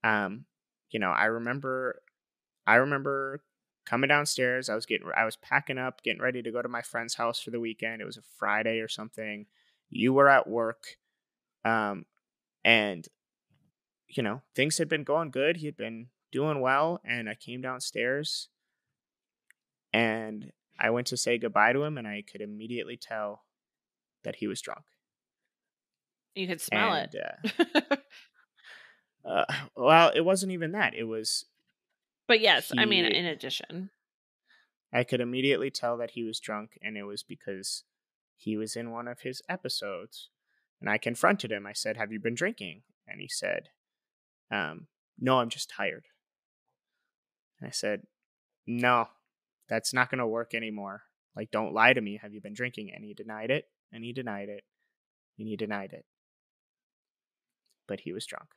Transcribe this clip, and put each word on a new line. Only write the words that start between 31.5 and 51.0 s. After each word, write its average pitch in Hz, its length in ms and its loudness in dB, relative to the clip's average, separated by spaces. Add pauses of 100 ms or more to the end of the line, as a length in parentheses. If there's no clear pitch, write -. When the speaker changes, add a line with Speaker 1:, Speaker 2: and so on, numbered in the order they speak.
Speaker 2:
But 226 120 6
yes, 185 360 4
I - 80 6
mean, 196 200 4
Speaker 1:
he - 100 2
Speaker 2:
in 175 120 2
addition. 165 640 -6 (1040)
Speaker 1:
I 123 120 2
could 123 160 0
immediately 127 500 0
tell 120 260 -4
that 117 160 -6
he 120 100 -8
was 113 160 -6
drunk, 107 440 -10
and 107 140 -8
it 101 80 -10
was 104 180 -10
because - 600 -10 (520)
he 110 200 -4
was 107 200 -6
in 117 160 -8
one 117 160 -8
of 120 120 -12
his 127 280 -10
episodes. 104 840 -8 (500)
And 98 100 -2
I 107 80 4
confronted 143 520 2
him. 101 160 -4
I 101 60 -10
said, 110 240 -4
"Have 110 160 -6
you 107 80 -6
been 113 140 0
drinking?" 110 480 -6 (260)
And 101 120 -14
he 95 80 -14
said, - 420 -4 (800)
um, 95 380 -4 (300)
"No, 131 220 4
I'm 117 80 0
just - 220 -10
tired." - 380 -6 (1500)
And 123 100 -12
I - 20 -10
said, 104 360 -2 (600)
"No, 120 420 4 (600)
that's 113 260 -2
not 127 160 2
gonna 127 180 -2
work 117 260 -4
anymore. 107 500 -8 (300)